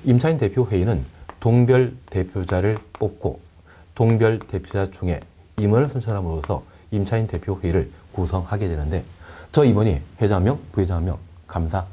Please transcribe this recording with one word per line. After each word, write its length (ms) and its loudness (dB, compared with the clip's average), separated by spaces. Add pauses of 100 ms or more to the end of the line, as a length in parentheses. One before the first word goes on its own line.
임차인 340 4
대표회의는 680 0 (340)
동별 560 4 (120)
대표자를 720 -2 (180)
뽑고 460 -6 (540)
동별 440 2
대표자 520 -6
중에 300 -4 (380)
임원을 300 2
선출함으로써 760 -4 (280)
임차인 360 -2
대표회의를 640 -2 (220)
구성하게 560 -2
되는데 360 -4 (480)
저 120 6
임원이 360 4 (200)
회장 180 2
한 60 2
명, 140 2 (140)
부회장 260 0
한 60 -2
명, 140 -4 (280)
감사 460 -4